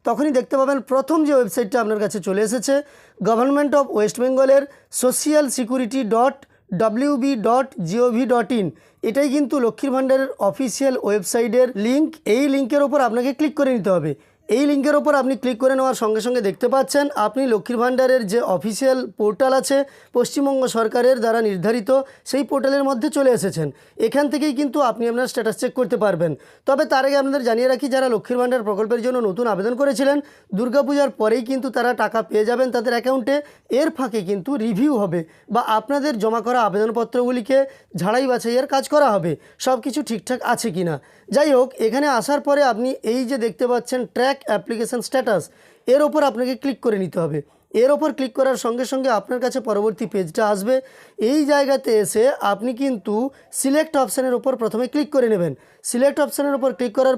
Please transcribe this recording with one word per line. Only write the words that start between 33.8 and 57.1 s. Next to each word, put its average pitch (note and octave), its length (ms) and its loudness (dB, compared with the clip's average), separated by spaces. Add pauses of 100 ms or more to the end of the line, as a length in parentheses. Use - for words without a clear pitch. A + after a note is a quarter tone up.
ফাঁকে A3+ 320 -4
কিন্তু G3+ 220 -4 (140)
রিভিউ A#3+ 360 0
হবে F3 180 -2 (340)
বা A#3 80 2 (160)
আপনাদের C#4 360 -2 (100)
জমা A3 240 0
করা B3 200 0
আবেদনপত্রগুলিকে A#3 880 0 (420)
ঝাড়াই A3+ 320 0
বাছাইয়ের A#3+ 420 -2
কাজ C4 100 0 (100)
করা D4 220 4
হবে, E3+ 160 -2 (340)
সব B3+ 200 2
কিছু C#4+ 140 -4 (100)
ঠিকঠাক A#3 300 -6 (140)
আছে A3+ 220 -4
কি F#3 140 -2
না। D3+ 60 -2 (340)
যাই D4+ 260 2
হোক, B3 120 4 (180)
এখানে C4 220 0 (120)
আসার C#4+ 280 -2
পরে C#4+ 140 4 (100)
আপনি A#3 180 -2 (240)
এই B3+ 160 0
যে C4+ 160 -2
দেখতে A#3 260 -2
পাচ্ছেন B3 300 -2 (140)
ট্র্যাক C4+ 220 0 (120)
অ্যাপ্লিকেশন A3+ 580 -4
স্ট্যাটাস, A#3 360 0 (440)
এর C4 200 4
ওপর D4+ 220 2
আপনাকে B3 320 -2
ক্লিক C#4 240 -4
করে G#3+ 180 2
নিতে E3+ 200 -6
হবে। D3+ 160 -4 (340)
এর B3 220 4
ওপর D4+ 220 0
ক্লিক C4 220 -4
করার C4 240 2
সঙ্গে A#3+ 280 -2
সঙ্গে C4 180 -2 (100)
আপনার B3 240 -6
কাছে B3 240 -2
পরবর্তী G#3+ 460 -2
পেজটা F#3+ 280 -2 (120)
আসবে। G#3 220 0 (540)
এই D4 100 2 (120)
জায়গাতে C#4 400 2 (120)
এসে - 200 0 (280)
আপনি G#3+ 200 -4 (100)
কিন্তু A#3 340 -2 (440)
সিলেক্ট D4+ 340 0 (100)
অপশানের B3+ 360 -2
ওপর C4 220 -2
প্রথমে A3 320 -2
ক্লিক D4 220 -2
করে B3 180 2
নেবেন। E3+ 200 0 (360)
সিলেক্ট C#4 360 0
অপশানের C#4 320 -2
ওপর B3+ 200 0
ক্লিক A#3+ 220 -4
করার B3+ 180 2